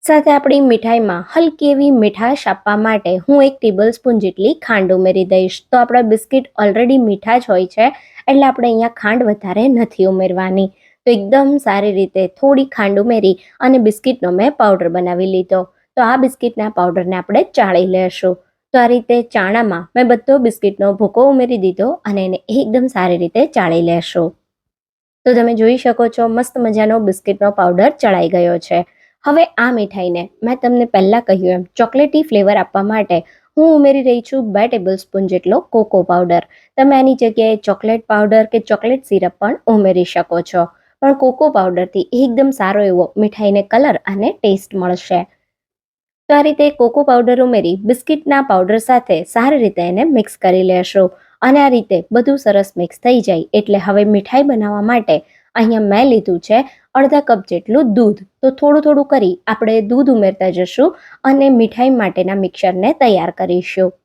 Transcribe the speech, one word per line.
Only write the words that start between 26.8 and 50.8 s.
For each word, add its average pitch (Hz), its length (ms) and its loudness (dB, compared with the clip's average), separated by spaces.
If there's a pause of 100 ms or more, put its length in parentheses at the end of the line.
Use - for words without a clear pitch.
બિસ્કિટનો 202 600 -2
પાવડર 180 300 2
ચડાઈ 185 440 -2
ગયો 175 240 0
છે. 170 220 -2 (460)
હવે 294 160 2 (220)
આ 254 80 0
મીઠાઈને 196 500 -4 (200)
મેં 240 200 -4
તમને 240 300 0
પહેલા 196 340 2
કહ્યું 185 300 0
એમ 180 80 -6 (160)
ચોકલેટી 285 420 0
ફ્લેવર 202 380 2
આપવા 196 220 -4
માટે 202 360 -2 (380)
હું 320 180 4
ઉમેરી 277 280 4
રહી 240 260 0
છું 254 260 -4
બે 202 140 2
ટેબલ 190 340 -2
સ્પૂન 196 300 -4
જેટલો 185 260 0 (160)
કોકો 214 340 2
પાવડર. 175 320 0 (360)
તમે 269 200 4
આની 262 240 2
જગ્યાએ 220 460 0
ચોકલેટ 220 360 -2 (100)
પાવડર 214 400 2
કે 220 80 0 (100)
ચોકલેટ 233 400 -2
સિરપ 185 300 -2
પણ 226 200 -4 (140)
ઉમેરી 190 300 2
શકો 175 360 -4
છો, 170 240 -4 (380)
પણ 277 120 2
કોકો 269 360 0
પાવડરથી 185 580 -2 (140)
એકદમ 269 280 0
સારો 202 320 -2
એવો 180 240 2 (100)
મીઠાઈને 208 460 0
કલર 233 440 0
અને 196 260 -4
ટેસ્ટ 196 420 -4
મળશે. 180 460 -4 (1080)
તો 294 60 4
આ 285 80 4
રીતે 294 280 0
કોકો 277 400 0
પાવડર 247 340 2
ઉમેરી 190 400 0
બિસ્કિટના 277 640 -2
પાવડર 190 280 0
સાથે 233 380 0 (200)
સારી 254 280 0
રીતે 180 220 -2
એને 180 180 -2
મિક્સ 277 320 -2
કરી 185 360 0
લેશું 180 420 0 (280)